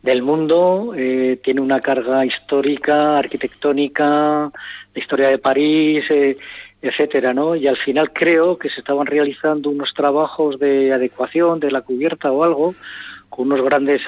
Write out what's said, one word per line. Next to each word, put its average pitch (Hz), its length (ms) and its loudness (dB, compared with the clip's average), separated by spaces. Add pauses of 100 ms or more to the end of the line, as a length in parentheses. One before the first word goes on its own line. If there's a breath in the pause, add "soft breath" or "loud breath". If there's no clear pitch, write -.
del 127 200 0
mundo, 175 720 2
eh, 127 480 0
tiene 131 200 0
una 135 180 0
carga 131 460 0
histórica, 147 920 0
arquitectónica, 147 1300 -2 (440 loud breath)
la - 60 -8
historia 135 280 0
de 135 100 2
París, 151 720 2
eh, 139 260 2 (460 loud breath)
etcétera, 135 500 0
¿no? 151 220 0
Y 139 140 0
al 127 100 0
final 143 340 -2
creo 170 460 2
que 147 100 -8
se - 120 -8
estaban 143 260 -2
realizando 147 640 -2
unos 143 240 -6
trabajos 147 640 0
de 135 340 2
adecuación 151 680 0
de 143 100 -2
la 131 100 -2
cubierta 139 520 -4
o 147 120 2
algo, 170 300 0 (540 loud breath)
con 127 220 -4
unos 135 140 2
grandes, 139 440 2